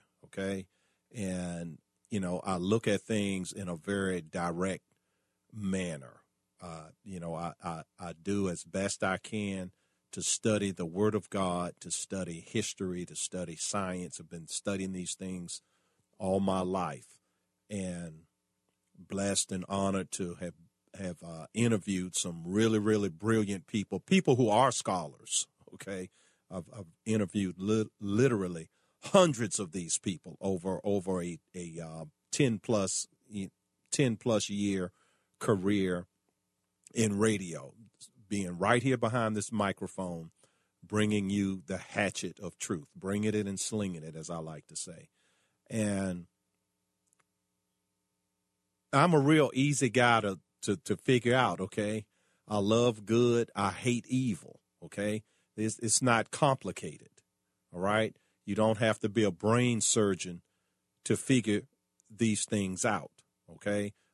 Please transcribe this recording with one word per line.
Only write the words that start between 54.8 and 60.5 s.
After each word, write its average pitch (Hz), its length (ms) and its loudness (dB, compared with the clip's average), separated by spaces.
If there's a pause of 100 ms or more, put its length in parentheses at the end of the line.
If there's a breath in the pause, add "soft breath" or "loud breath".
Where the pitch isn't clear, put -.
okay? 104 380 -4 (340)
It's, 107 220 -2
it's 110 240 0
not 117 280 4
complicated, - 800 -2 (600)
all 87 80 -8
right? 104 340 2 (320)
You 101 80 -2
don't 110 240 4
have 110 220 2
to 110 80 -2
be 107 160 4
a 98 80 4
brain 113 480 2
surgeon 92 600 2 (640)